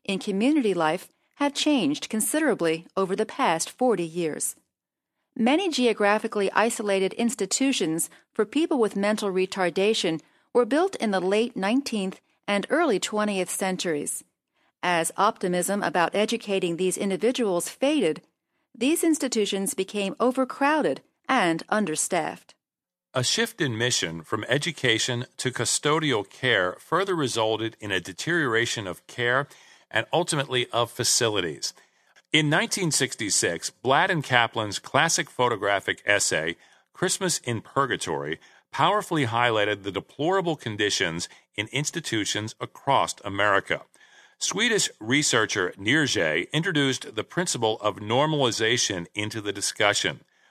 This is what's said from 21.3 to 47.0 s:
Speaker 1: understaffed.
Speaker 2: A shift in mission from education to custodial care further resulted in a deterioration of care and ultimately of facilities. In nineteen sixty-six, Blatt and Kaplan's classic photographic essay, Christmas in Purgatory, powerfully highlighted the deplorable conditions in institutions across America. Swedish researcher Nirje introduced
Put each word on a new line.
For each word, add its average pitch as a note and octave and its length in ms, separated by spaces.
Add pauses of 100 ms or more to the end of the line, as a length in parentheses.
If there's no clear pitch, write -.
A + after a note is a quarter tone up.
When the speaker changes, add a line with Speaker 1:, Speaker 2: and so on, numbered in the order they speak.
Speaker 1:
understaffed. E3+ 880 (580)
Speaker 2:
A B2+ 100
shift A3+ 380
in B2 160
mission F#2 440
from G#2 260
education B2 800 (120)
to B2+ 140
custodial C#3 800
care G2+ 500
further F#3+ 360
resulted A2 640
in G#2 120
a F#2+ 80
deterioration A#2 880
of F2 200
care B2 400 (420)
and A2 240
ultimately C3 580
of A#2 200
facilities. G#2 840 (580)
In D3+ 200
nineteen F#3 400
sixty-six, G2 800
Blatt D3+ 400
and D#3+ 120
Kaplan's A2+ 540
classic D#3 500
photographic G2+ 800
essay, E2+ 500 (380)
Christmas F3+ 460
in A#2 220
Purgatory, E2+ 800 (320)
powerfully E3+ 540
highlighted G#2+ 560
the G2 100
deplorable E3 640
conditions G2+ 720 (280)
in G#2+ 160
institutions A2 880
across A#2 540 (100)
America. G2 560 (560)
Swedish G#3+ 600
researcher A2 800
Nirje G2+ 720
introduced D3 640